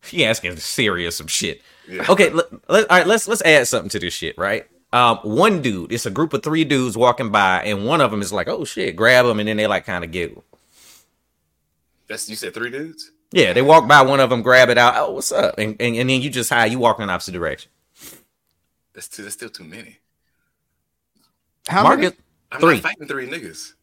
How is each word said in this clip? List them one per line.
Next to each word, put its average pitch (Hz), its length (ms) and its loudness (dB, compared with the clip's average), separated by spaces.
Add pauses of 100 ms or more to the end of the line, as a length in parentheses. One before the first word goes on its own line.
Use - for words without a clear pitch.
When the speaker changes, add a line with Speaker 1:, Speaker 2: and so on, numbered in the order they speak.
Speaker 1:
She 165 220 -2
asking 101 320 -4
Siri 90 480 -2
or 85 60 -6
some 78 160 -12
shit. - 340 -6 (260)
Speaker 2:
Yeah. 92 220 -10
Speaker 1:
Okay, 185 220 4
let, 165 140 -2 (240)
let, 208 220 2
all 180 60 6
right, 170 100 4
let's, 214 200 0
let's 208 160 -4
add 151 240 4
something 98 220 -4
to 104 100 -6
this 85 140 -6
shit, - 240 -10
right? 98 300 -4 (260)
Um, 120 300 4
one 160 380 0
dude, 101 300 -4
it's 113 140 -6
a 110 60 -6
group 151 220 -4
of 104 100 -4
three 160 220 -2
dudes 127 320 -2
walking 120 340 0
by, 95 320 2
and 101 220 -4
one 151 160 0
of 120 120 2
'em 104 80 -6
is 95 120 -8
like, 95 140 -4
"Oh 165 180 -6
shit," - 300 -8
grab 123 300 4
'em, 110 140 0
and 104 80 -4
then 107 100 -4
they, 107 100 0
like, 98 180 -2
kinda 87 220 -8
giggle. 85 360 -8 (1600)
Speaker 2:
That's, - 220 -12
you 107 60 -12
said 101 180 -12
three 117 160 -8
dudes? 151 420 -14 (200)
Speaker 1:
Yeah, 123 220 2
they 117 80 2
walk 143 260 6
by, 143 140 8
one 135 180 4
of 127 120 4
'em 120 100 -2
grab 127 280 6
it 120 80 4
out. 120 200 6
"Oh, 143 160 -2
what's - 180 -6
up?" 156 260 0
And, 107 220 -4
and, 120 160 -2
and 127 140 -2
then 131 120 0
you 143 80 -6
just 120 200 -6
high, 117 160 2
you 117 140 -2
walk 117 200 2
in 104 80 -6
the 95 60 -4
opposite 90 200 -8
direction. 82 360 -8 (1200)
Speaker 2:
That's - 140 -20
too, - 160 -18
that's 104 120 -12
still 117 140 -16
too - 160 -20
many. 98 320 -20 (1700)
Speaker 3:
How 185 160 0
Speaker 1:
Marcus, 180 280 2
Speaker 3:
many? - 40 -20 (360)
Speaker 2:
I'm - 100 -14
Speaker 1:
three. 165 140 4
Speaker 2:
not 104 80 -6
fighting - 240 -10
three 135 200 -10
niggas. 120 560 -16